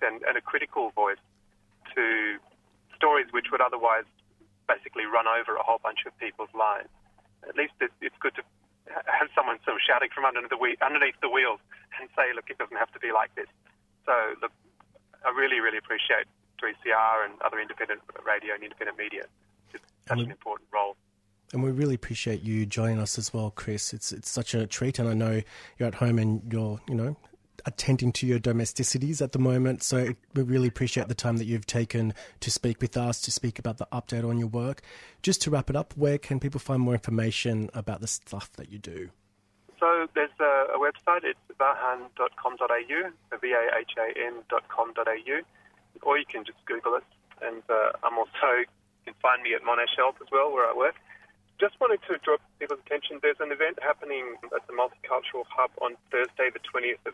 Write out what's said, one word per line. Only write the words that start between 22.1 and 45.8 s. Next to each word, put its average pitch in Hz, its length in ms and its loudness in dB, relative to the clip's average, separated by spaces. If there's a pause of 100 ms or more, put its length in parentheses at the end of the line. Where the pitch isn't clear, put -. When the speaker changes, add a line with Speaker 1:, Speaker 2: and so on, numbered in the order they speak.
Speaker 2:
you 110 240 0
joining 113 340 0
us 104 180 -2
as 110 160 -6
well, 110 180 -4
Chris. - 420 -6
It's, - 180 -8
it's 104 180 -10
such - 260 -4
a 110 100 2
treat, 127 320 -2
and 117 100 0
I 113 60 2
know 110 280 2 (360)
you're 120 100 0
at 101 80 -4
home 120 220 4
and 110 240 2 (100)
you're, 110 360 -2
you 127 80 -2
know, 117 200 -2 (500)
attending 127 460 2
to - 160 -2
your 120 120 4
domesticities 123 840 0
at 135 100 0
the 139 80 0
moment. 127 440 4
So 127 320 2 (180)
we 135 100 2
really 127 240 4
appreciate 120 400 0
the 120 80 -2
time 117 220 0
that 113 80 -2
you've 113 200 -2
taken 113 480 0 (280)
to 117 100 -2
speak - 300 0
with 127 160 -2
us, 120 240 0
to - 100 -6
speak - 260 -2
about 117 200 -4
the - 140 -6
update 117 360 -2
on 117 100 2
your 117 100 0
work. 120 340 -2 (400)
Just - 220 2
to 151 80 0
wrap 135 180 2
it 139 60 0
up, - 200 -2
where 143 220 4
can 139 220 -2
people 139 200 -2
find 131 220 0
more 123 140 4
information 113 800 0
about 101 280 -6
the 113 60 -6
stuff - 460 -8
that - 180 -16
you 101 80 -14
do? 90 300 -12 (680)
Speaker 1:
So 170 340 4
there's 147 260 0
a, 139 360 4
a - 40 0
website. 170 440 2
It's 135 160 -4 (200)
vahan 127 560 0
dot 127 200 0
com 127 220 -4
dot 123 140 0
A 120 160 2
U, 165 260 -4 (160)
so 117 80 -8
V 123 140 -2
A 117 280 2
H 113 180 -6
A 113 220 -2
N 120 140 -4 (160)
dot 117 200 -2
com 117 240 -2
dot 113 140 -2
A 113 180 0
U, 147 180 -2 (580)